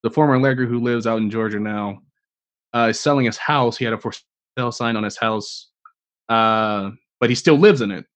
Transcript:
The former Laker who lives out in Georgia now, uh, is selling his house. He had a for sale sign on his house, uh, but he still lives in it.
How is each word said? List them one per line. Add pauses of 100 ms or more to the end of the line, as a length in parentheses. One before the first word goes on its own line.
The
former
Laker
who
lives
out
in
Georgia
now, (680)
uh,
is
selling
his
house.
He
had
a
for (440)
sale
sign
on
his
house, (580)
uh, (280)
but
he
still
lives
in
it. (120)